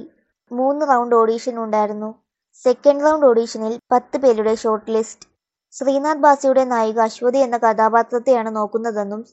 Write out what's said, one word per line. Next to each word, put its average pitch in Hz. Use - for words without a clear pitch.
മൂന്ന് 277
റൗണ്ട് 240
ഓഡീഷൻ 226
ഉണ്ടായിരുന്നു. 214
സെക്കൻഡ് 277
റൗണ്ട് 302
ഓഡീഷനിൽ 226
പത്ത് 247
പേരുടെ 220
ഷോർട്ട് 220
ലിസ്റ്റ്. 226
ശ്രീനാഥ് 277
ബാസിയുടെ 269
നായിക 226
അശ്വതി 233
എന്ന 240
കഥാപാത്രത്തെയാണ് 226
നോക്കുന്നതെന്നും 214